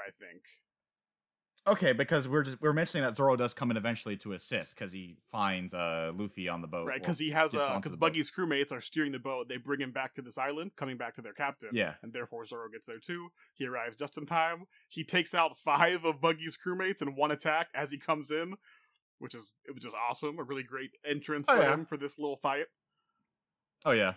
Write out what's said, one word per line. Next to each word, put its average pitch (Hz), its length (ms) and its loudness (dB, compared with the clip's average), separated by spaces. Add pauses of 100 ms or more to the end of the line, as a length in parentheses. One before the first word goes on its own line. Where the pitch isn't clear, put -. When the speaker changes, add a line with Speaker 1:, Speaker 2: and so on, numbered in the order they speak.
Speaker 1:
I 98 40 -8
think. 90 320 -18 (1200)
Speaker 2:
Okay, 196 260 6
because 131 380 2
we're 147 140 4
just, 135 180 -6
we're 151 100 4
mentioning 156 320 0
that 117 140 0
Zoro 135 180 6
does 120 180 0
come 120 180 0
in 113 60 2
eventually 110 400 -2
to 104 140 -10
assist, 92 460 -4
'cause 95 160 -8
he 90 240 -12 (100)
finds, 92 460 -2
uh, 82 420 -2
Luffy 95 320 -6
on 85 140 -4
the 82 60 -8
boat, 82 200 -4
Speaker 1:
Right, 135 140 -6
Speaker 2:
or - 20 -8
Speaker 1:
'cause 170 160 -2
he 151 120 -2
has, 156 200 4
Speaker 2:
gets 143 180 2
Speaker 1:
uh, 131 40 0
Speaker 2:
onto 156 100 0
Speaker 1:
'cause 151 80 -8
Speaker 2:
the 85 60 -10
boat. 160 160 4
Speaker 1:
Buggy's 156 180 0
crewmates 143 400 0
are 127 80 -6
steering 147 320 -2
the 131 80 -6
boat. 123 300 -2
They 127 80 -2
bring 135 240 -2
him 131 100 -2
back 131 240 -4
to 139 60 -8
this 120 160 -12
island, 147 400 -2
coming 131 200 -4
back 117 180 -6
to 123 60 -12
their 113 120 -12
captain. 139 400 -4
Speaker 2:
Yeah. 101 280 2
Speaker 1:
And 113 120 -14
therefore, 117 320 -8
Zoro 117 240 -10
gets 110 180 -16
there, 113 120 -12
too. 175 320 -10 (220)
He 131 140 -6
arrives 120 300 -4
just 143 200 -8
in 151 80 -8
time. 170 420 2 (200)
He - 160 -8
takes 180 300 0
out 165 240 4
five 165 480 4
of 151 160 2
Buggy's 160 360 2
crewmates 185 440 -2
in 139 140 -4
one 147 160 4
attack 156 420 0
as 139 180 -4
he 143 60 -8
comes 147 340 -2
in, 170 240 -2 (640)
which 127 160 -12
is, - 160 -16 (140)
it - 80 -12
was 120 100 -14
just 113 120 -10
awesome. 127 440 -2
A 151 40 -6
really 135 200 -6
great 131 400 -10
entrance 147 460 -2
Speaker 2:
Oh, 262 80 10
Speaker 1:
for 202 60 8
Speaker 2:
yeah. 139 100 6
Speaker 1:
him 160 120 0
for 151 120 -8
this 139 200 -8
little 147 200 -4
fight. 143 300 0 (1160)
Speaker 2:
Oh, 147 60 6
yeah. 101 260 6